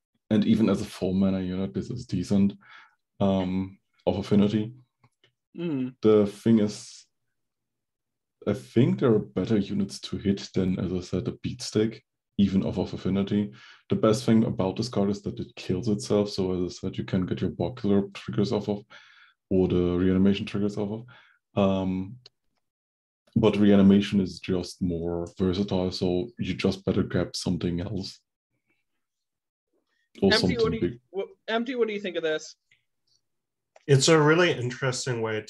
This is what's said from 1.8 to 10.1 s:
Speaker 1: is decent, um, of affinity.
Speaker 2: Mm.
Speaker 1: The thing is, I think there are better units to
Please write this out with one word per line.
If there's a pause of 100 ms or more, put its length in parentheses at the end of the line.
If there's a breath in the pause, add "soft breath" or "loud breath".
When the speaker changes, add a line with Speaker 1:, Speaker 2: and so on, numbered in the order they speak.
Speaker 1:
is
decent, (680 loud breath)
um, (280)
of
affinity. (840)
Speaker 2:
Mm.
Speaker 1:
The
thing
is, (1400)
I
think
there
are
better
units
to